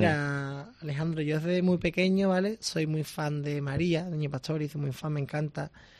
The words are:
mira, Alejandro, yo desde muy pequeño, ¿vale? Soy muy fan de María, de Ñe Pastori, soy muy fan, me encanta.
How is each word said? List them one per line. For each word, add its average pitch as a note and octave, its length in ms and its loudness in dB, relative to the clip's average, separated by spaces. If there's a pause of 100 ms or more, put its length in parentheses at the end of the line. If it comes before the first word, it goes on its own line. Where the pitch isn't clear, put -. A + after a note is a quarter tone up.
mira, C#3+ 800 0
Alejandro, D#3 420 -2
yo D3+ 160 0
desde F3 240 2
muy F3+ 160 4
pequeño, F#3+ 520 2
¿vale? F#3+ 300 2
Soy - 260 -2
muy D#3 180 0
fan D3 380 -2
de D3 180 -2
María, D#3 440 0
de F3 120 -4
Ñe D3+ 120 0
Pastori, D3+ 400 -2
soy D3 120 -6
muy C#3+ 120 -2
fan, D3+ 200 -4
me D3 80 0
encanta. D3 500 -4 (300)